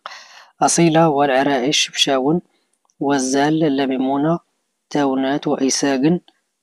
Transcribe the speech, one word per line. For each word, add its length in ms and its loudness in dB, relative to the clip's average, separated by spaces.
أصيلة 480 4
والعرائش، 800 0
بشاون 520 0
والزال، 800 0
لميمونة، 640 -2
تاونات 580 -2
وإيساقن، 720 0